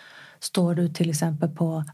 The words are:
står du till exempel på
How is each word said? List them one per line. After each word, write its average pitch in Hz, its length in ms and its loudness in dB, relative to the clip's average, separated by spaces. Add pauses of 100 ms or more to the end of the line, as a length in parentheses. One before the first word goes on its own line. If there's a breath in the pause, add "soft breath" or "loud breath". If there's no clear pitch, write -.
(400 loud breath)
står 175 360 0
du 170 140 2
till 170 200 0
exempel 156 400 0
på 160 340 -2 (100)